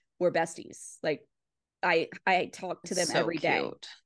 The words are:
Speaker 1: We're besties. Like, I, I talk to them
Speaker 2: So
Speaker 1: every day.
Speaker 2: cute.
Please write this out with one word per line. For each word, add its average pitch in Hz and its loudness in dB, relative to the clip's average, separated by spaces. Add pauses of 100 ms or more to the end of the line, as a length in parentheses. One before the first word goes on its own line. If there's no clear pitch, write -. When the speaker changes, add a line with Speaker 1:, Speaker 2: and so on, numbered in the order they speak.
(200)
Speaker 1:
We're 175 4
besties. - -4
Like, 156 -2 (600)
I, 170 4 (180)
I 185 4
talk - -10
to 190 -4
them 175 2
Speaker 2:
So 151 2
Speaker 1:
every 113 0
day. 143 2
Speaker 2:
cute. - -6 (180)